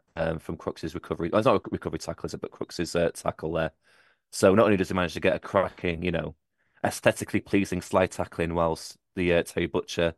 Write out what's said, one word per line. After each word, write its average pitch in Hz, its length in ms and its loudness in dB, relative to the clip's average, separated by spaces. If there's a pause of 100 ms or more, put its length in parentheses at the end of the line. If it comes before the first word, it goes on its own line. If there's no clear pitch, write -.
(180)
um, 82 200 -2
from 82 200 -10
Crooks's - 360 -8
recovery. 85 360 -6
Well, 95 100 2
it's 110 60 0
not 120 100 6 (100)
a - 60 -10
recovery 82 280 -6
tackle, - 260 -10
is 85 80 -8
it? - 80 -10
But - 100 -10
Crooks's, - 420 -8
uh, 85 200 2
tackle - 400 -6
there. 80 180 -2 (600)
So 98 200 6
not 107 120 8
only 104 100 6
does 92 140 0
he - 60 -4
manage 90 180 0
to 90 80 -8
get 90 160 4
a - 20 -4
cracking, 87 640 -2
you 90 80 0
know, 82 240 -4 (480)
aesthetically - 560 0
pleasing 92 420 0
slide 92 300 0
tackle - 320 -6
in 82 100 -4
whilst 82 440 -2 (180)
the, 87 180 2
uh, 85 100 4
Terry 85 240 -4
Butcher, 85 500 -2